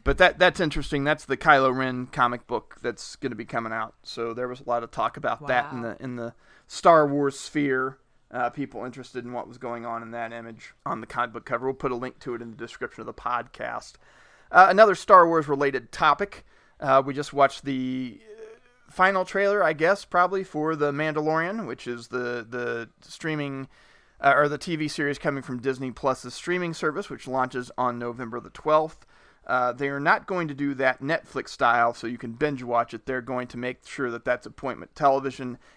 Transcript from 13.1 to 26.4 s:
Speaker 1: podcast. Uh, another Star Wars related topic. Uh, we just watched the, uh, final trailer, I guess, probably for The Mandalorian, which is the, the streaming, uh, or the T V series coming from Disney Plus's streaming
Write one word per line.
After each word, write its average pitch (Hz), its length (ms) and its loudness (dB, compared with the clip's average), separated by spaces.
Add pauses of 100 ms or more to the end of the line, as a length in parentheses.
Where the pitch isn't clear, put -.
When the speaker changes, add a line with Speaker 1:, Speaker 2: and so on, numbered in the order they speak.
Speaker 1:
podcast. 120 800 -8 (580)
Uh, 185 180 10
another 196 240 8
Star 180 320 10
Wars 165 220 2
related 139 420 0
topic. 151 540 0 (340)
Uh, 135 260 4
we 139 100 -6
just 143 180 -8
watched 139 320 2
the, 131 560 -6
uh, - 720 -20
final 185 320 4
trailer, 202 400 0
I 160 80 2
guess, 160 320 0
probably 185 400 0
for 156 320 -4
The 147 160 0
Mandalorian, 156 720 -2
which 117 220 -12
is 120 200 -10
the, 123 400 -6
the 120 400 -8 (120)
streaming, 143 680 -8 (520)
uh, 139 160 4
or 147 120 4
the 147 100 -6
T 170 180 -6
V 151 120 -2
series 143 300 -4
coming 139 240 -4
from 127 180 -8
Disney 131 320 -4
Plus's 127 420 -4
streaming 175 400 -4